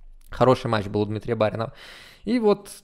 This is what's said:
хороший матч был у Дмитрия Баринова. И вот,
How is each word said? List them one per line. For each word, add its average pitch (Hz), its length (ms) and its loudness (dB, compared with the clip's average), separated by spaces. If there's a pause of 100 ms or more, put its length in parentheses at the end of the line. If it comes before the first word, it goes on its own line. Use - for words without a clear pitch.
(320)
хороший 123 400 2
матч 104 160 -2
был 104 140 -2
у 104 40 0
Дмитрия 107 300 -6
Баринова. 110 380 -2 (500)
И 240 160 -2
вот, 208 300 0 (140)